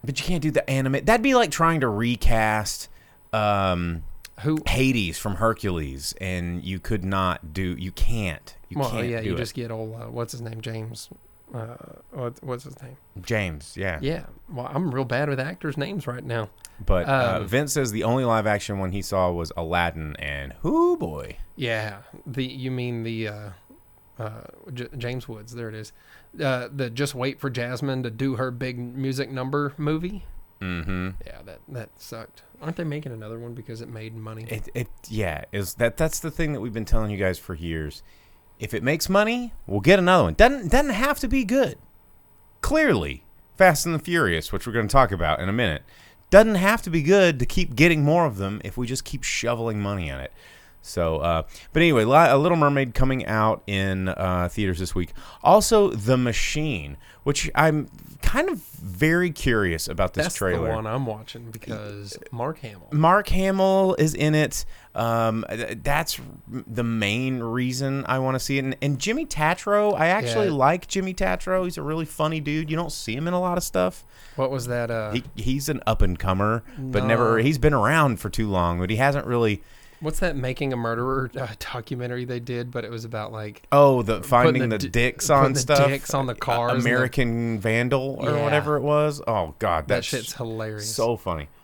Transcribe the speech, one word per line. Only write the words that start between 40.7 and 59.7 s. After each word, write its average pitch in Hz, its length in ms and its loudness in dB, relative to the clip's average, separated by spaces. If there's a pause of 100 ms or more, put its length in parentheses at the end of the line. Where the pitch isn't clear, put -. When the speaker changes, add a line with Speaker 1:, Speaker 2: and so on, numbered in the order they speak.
Speaker 1:
doesn't 285 240 4
have 269 260 0
to 269 80 -4
be 262 160 2
good. 226 320 2 (840)
Clearly, 147 640 2 (320)
Fast 180 300 6
and 170 80 0
the 156 40 0
Furious, 131 540 2
which 98 140 -4
we're 117 60 -4
gonna 110 160 0
talk 131 220 6
about 80 300 0
in 92 80 -2
a 98 40 -2
minute, 107 300 0 (480)
doesn't 220 240 10
have 196 280 4
to - 80 -8
be 160 120 2
good 180 380 6
to 123 60 4
keep - 280 0
getting 156 300 6
more 165 200 6
of 123 140 0
them 98 260 -4
if - 120 -8
we 123 100 -4
just 127 180 -6
keep - 200 -8
shoveling 113 560 -2
money 98 280 -2
in 67 100 -8
it. 65 140 -10 (520)
So, 82 340 0
uh, 82 240 2 (300)
but 156 80 2
anyway, 151 240 6
Li-, 147 240 8
a 131 80 8
Little 165 220 4
Mermaid 143 340 2
coming 131 340 2
out 110 420 2
in, 95 400 0
uh, 90 420 0
theaters 92 300 -2
this 92 160 -4
week. 90 160 -2 (320)
Also, 208 460 6
The 110 260 2
Machine, 120 800 0 (260)
which 147 320 -2
I'm 151 340 4 (320)
kind 320 280 4
of 311 100 -4
very 160 720 0
curious 104 560 0